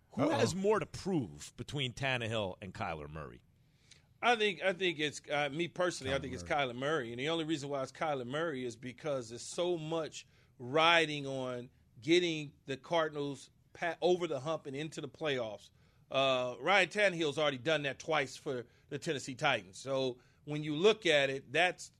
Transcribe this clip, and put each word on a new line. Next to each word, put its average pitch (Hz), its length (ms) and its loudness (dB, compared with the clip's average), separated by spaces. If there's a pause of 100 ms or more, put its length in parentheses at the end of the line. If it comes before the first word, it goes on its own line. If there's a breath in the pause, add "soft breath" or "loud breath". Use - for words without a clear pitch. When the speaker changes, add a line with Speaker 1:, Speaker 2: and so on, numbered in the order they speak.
(160)
Speaker 1:
Who 254 80 2
Speaker 2:
Uh-oh. 311 140 2
Speaker 1:
has 175 160 2
more 196 260 2
to 147 40 -4
prove 110 720 -4
between 127 380 -4
Tannehill 117 640 -2
and 92 140 -12
Kyler 82 360 -6
Murray? 71 300 -12 (800 soft breath)
Speaker 3:
I 233 160 4
think, 202 260 0
I 185 120 2
think 175 260 -2
it's, 151 220 -4 (100)
uh, 147 180 0
me 165 180 -2
personally, 165 440 -2
I 139 60 0
Speaker 2:
Kyler - 20 -10
Speaker 3:
think 131 140 -8
it's 113 120 -8
Speaker 2:
Murray. 160 140 0
Speaker 3:
Kyler 123 160 -2
Murray. 135 360 -2
And 120 60 -8
the 143 120 -2
only 165 140 0
reason 143 260 -4
why 139 120 -2
it's 131 100 -8
Kyler 143 340 -2
Murray 135 400 -2
is 113 100 -8
because 127 540 -6
there's 120 100 -10
so 180 380 -2
much 156 480 -6 (320 soft breath)
riding 151 680 4
on 127 440 -6 (320 soft breath)
getting 160 500 2 (140)
the 131 100 -4
Cardinals 147 720 -2 (240)
pa-, 170 300 -4
over 175 240 6
the 143 140 -2
hump 156 260 -4
and 135 100 -8
into 156 240 -8
the 185 80 -6
playoffs. 123 640 -4 (400 soft breath)
Uh, 127 500 2
Ryan 180 300 6
Tannehill's 170 480 2
already 147 200 2
done 151 260 0
that 131 140 -4
twice 143 380 0
for 123 300 -6 (220 soft breath)
the 147 100 -6
Tennessee 139 360 -4
Titans. 110 440 0
So 131 400 0 (260 soft breath)
when 151 180 -4
you 151 140 -2
look 214 300 4
at 143 220 6
it, 135 220 -6
that's, 165 500 2